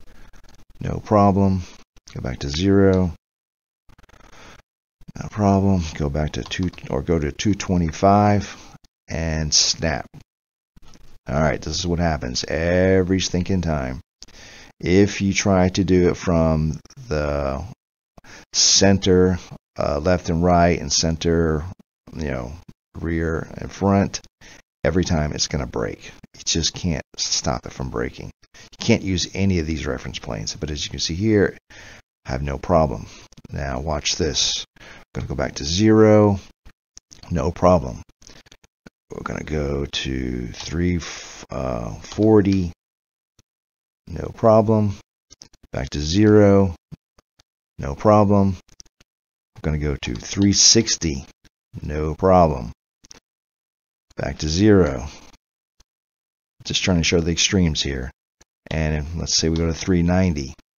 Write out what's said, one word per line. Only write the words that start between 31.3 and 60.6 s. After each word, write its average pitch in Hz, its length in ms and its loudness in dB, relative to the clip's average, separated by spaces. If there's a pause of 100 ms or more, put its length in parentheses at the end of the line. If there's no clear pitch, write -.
I - 60 -12
have 67 120 -4
no 69 160 -4
problem. 73 480 0 (440)
Now 67 300 -8
watch 73 360 -6
this. - 480 -2 (160)
I'm - 60 -20 (280)
gonna - 120 -8
go 69 80 -8
back 67 220 -6
to - 80 -8
zero, 107 760 4 (920)
no 82 200 -2
problem. 78 520 2 (1080)
We're - 120 -12
gonna - 220 -8
go 71 420 -4
to 62 600 -6
three, 85 520 -4 (500)
uh, 58 500 -6
forty, 98 720 2 (1400)
no - 260 -10
problem. 107 600 4 (760)
Back 67 180 -8
to 71 100 -6
zero, 98 720 6 (1040)
no 69 160 -6
problem. 101 640 4 (1000)
We're - 60 -20
gonna 78 160 -2
go 73 240 -2
to 60 120 -8
three 98 380 0
sixty, 85 760 2 (560)
no 76 320 -4
problem. 80 580 4 (1400)
Back 69 220 -8
to 78 100 -4
zero. 82 580 4 (1600)
Just - 180 -4
trying 90 160 2
to 80 60 0
show 87 160 2
the 82 120 -2
extremes 85 500 0
here. 67 280 -8 (640)
And 76 340 -2 (100)
let's 73 200 -4
say 80 120 0
we 80 80 0
go 82 120 0
to 82 60 -4
three 90 280 0
ninety, 85 500 0 (260)